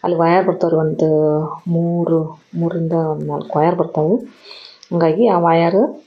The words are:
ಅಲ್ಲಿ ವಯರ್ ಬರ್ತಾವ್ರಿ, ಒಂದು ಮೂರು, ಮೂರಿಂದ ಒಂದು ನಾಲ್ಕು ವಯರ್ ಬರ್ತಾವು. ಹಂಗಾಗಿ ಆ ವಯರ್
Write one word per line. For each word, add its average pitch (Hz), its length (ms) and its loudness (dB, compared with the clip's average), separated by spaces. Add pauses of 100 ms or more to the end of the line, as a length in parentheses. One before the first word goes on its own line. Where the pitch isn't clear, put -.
ಅಲ್ಲಿ 175 140 0
ವಯರ್ 175 280 4
ಬರ್ತಾವ್ರಿ, 175 300 0
ಒಂದು 156 640 2 (280)
ಮೂರು, 165 720 -2 (140)
ಮೂರಿಂದ 165 380 -2
ಒಂದು 156 340 -2
ನಾಲ್ಕು 147 320 -4
ವಯರ್ 170 180 2
ಬರ್ತಾವು. 165 400 0 (760)
ಹಂಗಾಗಿ 170 360 2
ಆ 180 100 2
ವಯರ್ 170 680 2